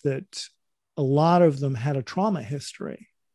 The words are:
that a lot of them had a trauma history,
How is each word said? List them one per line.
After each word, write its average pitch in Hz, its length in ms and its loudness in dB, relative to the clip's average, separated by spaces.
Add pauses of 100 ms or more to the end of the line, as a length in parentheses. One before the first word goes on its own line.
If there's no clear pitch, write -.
that 127 440 -4 (500)
a 156 40 -2
lot 156 400 4
of 143 180 4
them 135 160 -2
had 135 200 -2
a 127 80 -4
trauma 185 400 -2
history, - 640 -12 (280)